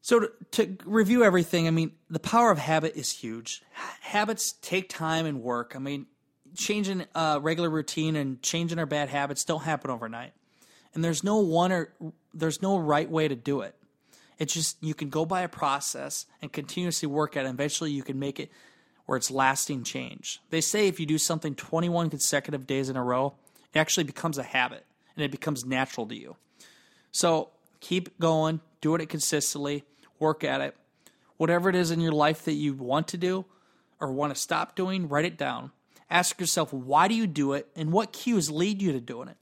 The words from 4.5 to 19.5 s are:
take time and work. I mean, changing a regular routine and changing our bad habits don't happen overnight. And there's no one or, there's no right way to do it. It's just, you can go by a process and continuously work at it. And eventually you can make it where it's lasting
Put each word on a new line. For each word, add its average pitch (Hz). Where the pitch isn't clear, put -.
take 185
time 160
and 143
work. 120
I 131
mean, 139
changing 196
a 156
regular 165
routine 156
and 135
changing 165
our 165
bad 147
habits 143
don't 156
happen 147
overnight. 117
And 160
there's 165
no 202
one 180
or, 170
there's 160
no 196
right 151
way 160
to 139
do 131
it. 98
It's 156
just, 165
you 156
can 147
go 156
by 180
a 175
process 139
and 139
continuously 165
work 147
at 139
it. 131
And 127
eventually 147
you 139
can 135
make 139
it 139
where 135
it's 123
lasting 135